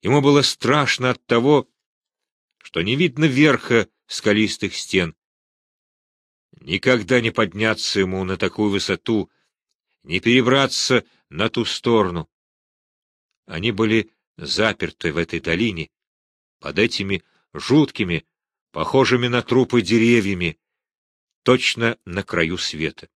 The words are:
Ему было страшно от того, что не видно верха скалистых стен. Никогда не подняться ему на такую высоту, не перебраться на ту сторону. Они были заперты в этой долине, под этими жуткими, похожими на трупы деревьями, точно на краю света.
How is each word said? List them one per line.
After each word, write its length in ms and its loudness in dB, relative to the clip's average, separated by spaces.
Ему 200 2
было 200 4
страшно 680 0
от 160 -8
того, 420 2
что 240 -8
не 140 -2
видно 300 0
верха 600 2
скалистых 680 -2
стен. 400 -2
Никогда 680 0
не 100 -2
подняться 680 -2
ему 240 0
на 120 -4
такую 340 -2
высоту, 600 -2
не 180 -4
перебраться 840 2
на 200 -4
ту 160 -4
сторону. 680 -2
Они 260 -6
были 400 0
заперты 760 -4
в 40 -4
этой 240 -4
долине, 500 -4
под 180 -8
этими 440 -2
жуткими, 720 0
похожими 560 0
на 160 -2
трупы 400 2
деревьями, 760 0
точно 640 0
на 180 -8
краю 360 -2
света. 500 -8